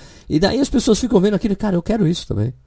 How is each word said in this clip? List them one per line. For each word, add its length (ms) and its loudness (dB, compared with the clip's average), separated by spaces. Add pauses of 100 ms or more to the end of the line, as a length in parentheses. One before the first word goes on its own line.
(280)
e 100 2
daí 220 0
as 80 0
pessoas 320 2
ficam 200 2
vendo 140 2
aquilo, 220 -2
"Cara, 180 -2
eu 80 0
quero 240 0
isso 220 -2
também. 260 -4 (120)